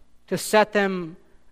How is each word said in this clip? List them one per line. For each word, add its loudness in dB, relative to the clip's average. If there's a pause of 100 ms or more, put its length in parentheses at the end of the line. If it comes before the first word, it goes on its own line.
(280)
to -4
set 2
them -2 (360)